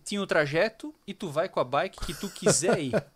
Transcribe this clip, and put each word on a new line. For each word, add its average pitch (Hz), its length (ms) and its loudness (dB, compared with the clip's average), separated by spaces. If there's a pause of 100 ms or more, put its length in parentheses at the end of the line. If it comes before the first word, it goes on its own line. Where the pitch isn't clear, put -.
tinha 202 180 -4
o 190 40 -4
trajeto 180 680 0 (100)
e 202 80 -10
tu 190 160 -8
vai 156 200 0
com - 100 -6
a 151 60 2
bike 143 420 -2
que 170 80 -6
tu 202 140 -8
quiser 196 520 2
ir. 131 120 -4 (240)